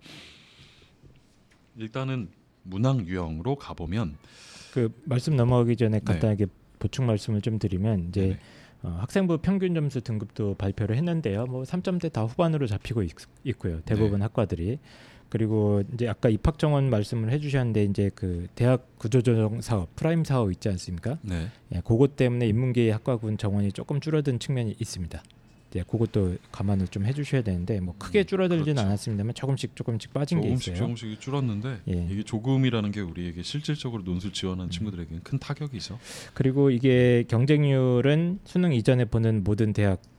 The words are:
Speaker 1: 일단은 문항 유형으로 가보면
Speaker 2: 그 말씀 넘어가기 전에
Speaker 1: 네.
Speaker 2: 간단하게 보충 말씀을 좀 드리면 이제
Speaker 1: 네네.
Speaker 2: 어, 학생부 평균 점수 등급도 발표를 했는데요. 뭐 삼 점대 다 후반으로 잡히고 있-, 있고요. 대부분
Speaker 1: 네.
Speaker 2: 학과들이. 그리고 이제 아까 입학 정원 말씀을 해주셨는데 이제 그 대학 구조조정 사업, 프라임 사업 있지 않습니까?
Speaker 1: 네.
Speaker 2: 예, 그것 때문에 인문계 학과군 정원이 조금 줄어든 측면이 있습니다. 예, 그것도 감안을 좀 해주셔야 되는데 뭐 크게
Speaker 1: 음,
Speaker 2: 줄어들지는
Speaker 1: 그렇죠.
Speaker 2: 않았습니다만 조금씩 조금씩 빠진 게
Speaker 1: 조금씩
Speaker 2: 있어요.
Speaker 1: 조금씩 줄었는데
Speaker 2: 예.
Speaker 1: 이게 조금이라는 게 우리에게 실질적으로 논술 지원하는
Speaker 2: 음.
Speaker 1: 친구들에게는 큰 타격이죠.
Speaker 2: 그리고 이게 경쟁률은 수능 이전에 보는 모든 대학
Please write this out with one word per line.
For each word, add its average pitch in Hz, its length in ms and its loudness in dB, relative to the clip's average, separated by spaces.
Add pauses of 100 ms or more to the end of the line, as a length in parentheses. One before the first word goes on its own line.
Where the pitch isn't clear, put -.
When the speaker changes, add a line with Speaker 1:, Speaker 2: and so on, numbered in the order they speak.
(1800)
Speaker 1:
일단은 123 520 -4 (340)
문항 107 440 0
유형으로 87 500 -2
가보면 85 600 -6 (560)
Speaker 2:
그 117 200 0 (120)
말씀 123 320 0
넘어가기 120 400 4
전에 110 220 2
Speaker 1:
네. 98 60 -4
Speaker 2:
간단하게 101 420 2 (320)
보충 - 280 -2
말씀을 107 340 0
좀 110 180 -2
드리면 95 500 0
이제 95 120 0
Speaker 1:
네네. 95 180 2 (460)
Speaker 2:
어, 87 160 -6
학생부 170 380 0
평균 185 360 0
점수 147 260 -2
등급도 107 540 -4
발표를 104 420 -2
했는데요. 139 500 0
뭐 127 180 -6
삼 180 180 -4
점대 180 260 -2
다 117 160 -2
후반으로 143 440 0
잡히고 104 340 -2
있-, 85 80 -2 (340)
있고요. 90 360 -4
대부분 104 400 2
Speaker 1:
네. 101 40 0
Speaker 2:
학과들이. 101 540 -2 (500)
그리고 104 540 2 (100)
이제 120 160 -2
아까 110 220 2
입학 110 280 2
정원 143 300 2
말씀을 113 440 0
해주셨는데 131 520 2
이제 101 300 2
그 87 400 -4
대학 123 440 2
구조조정 113 640 2
사업, 101 360 -2
프라임 160 280 0
사업 120 280 2
있지 - 180 -4
않습니까? 92 520 -6
Speaker 1:
네. 90 280 -4 (240)
Speaker 2:
예, 87 100 -4
그것 131 320 4
때문에 123 300 2
인문계 117 460 2
학과군 110 460 -2
정원이 101 340 0
조금 - 280 -6
줄어든 147 380 0
측면이 117 400 -4
있습니다. 87 440 -8 (520)
예, 90 80 -4
그것도 104 540 0 (140)
감안을 98 380 0
좀 98 160 -4
해주셔야 135 380 0
되는데 95 380 -2
뭐 90 180 -6
크게 - 220 0
Speaker 1:
음, 185 40 4
Speaker 2:
줄어들지는 175 520 0
Speaker 1:
그렇죠. 110 100 2
Speaker 2:
않았습니다만 104 480 -2
조금씩 131 420 -4
조금씩 - 380 -6
빠진 147 260 0
게 - 80 0
Speaker 1:
조금씩 120 240 -2
Speaker 2:
있어요. 87 140 -4
Speaker 1:
조금씩 113 340 -6
줄었는데 123 680 -2
Speaker 2:
예. 87 220 0
Speaker 1:
이게 101 120 -2
조금이라는 120 680 0
게 104 120 -4
우리에게 87 400 -8
실질적으로 135 600 -6
논술 90 300 -4
지원하는 92 360 -4
Speaker 2:
음. - 20 -6
Speaker 1:
친구들에게는 87 540 -8
큰 135 140 -4
타격이죠. 131 600 -8 (340)
Speaker 2:
그리고 135 380 4
이게 123 580 6
경쟁률은 139 1200 4
수능 180 260 2
이전에 123 320 2
보는 113 400 0
모든 107 300 2
대학 101 260 2 (180)